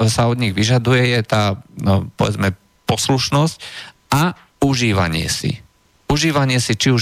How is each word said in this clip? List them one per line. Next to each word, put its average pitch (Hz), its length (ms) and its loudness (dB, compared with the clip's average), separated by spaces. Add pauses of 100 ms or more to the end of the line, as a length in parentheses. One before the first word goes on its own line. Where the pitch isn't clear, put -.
sa 117 180 2
od 120 80 0
nich 120 160 -2
vyžaduje, 120 640 2
je 117 80 0
tá, 104 320 0 (240)
no, 98 400 0
povedzme, 104 320 0 (380)
poslušnosť 135 680 0 (560)
a 156 240 0 (240)
užívanie 101 720 0
si. - 320 -6 (480)
Užívanie 143 480 0
si, 117 160 -2
či 131 160 2
už 120 100 2